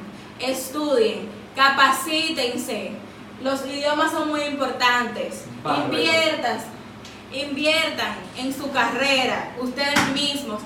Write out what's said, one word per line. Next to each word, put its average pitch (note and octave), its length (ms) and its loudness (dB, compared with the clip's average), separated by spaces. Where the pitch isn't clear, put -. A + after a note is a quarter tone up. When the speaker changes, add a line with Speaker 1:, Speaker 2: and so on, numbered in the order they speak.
Speaker 1:
estudien, C4 880 0
capacítense. C4+ 1400 2
Los C4+ 220 0
idiomas D4 440 2
son D#4 180 0
muy D4+ 140 0
importantes. A#3+ 1000 0
Speaker 2:
Bárbaro. C#4+ 300 0
Speaker 1:
Inviertas, D#4 680 2
inviertan C#4+ 840 0
en C4 180 -2
su C4+ 160 -4
carrera, B3+ 880 2
ustedes C#4 380 0
mismos, C#4 520 -2